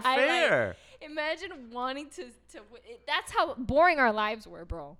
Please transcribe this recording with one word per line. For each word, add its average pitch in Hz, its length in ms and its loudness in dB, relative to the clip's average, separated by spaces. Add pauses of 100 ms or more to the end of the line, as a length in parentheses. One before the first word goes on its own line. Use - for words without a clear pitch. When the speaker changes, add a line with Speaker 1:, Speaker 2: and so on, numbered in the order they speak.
Speaker 1:
highlight. 254 200 2 (100)
Speaker 2:
unfair. 190 460 2 (240)
Speaker 1:
Imagine 320 500 -8 (220)
wanting 262 380 -6
to, - 120 -16
to - 360 -20
w-, 226 280 -20
it, 233 220 -20
that's 311 240 -2
how 320 240 2
boring 294 420 4
our 247 140 6
lives 214 340 -2
were, 170 180 -16
bro. 151 360 -12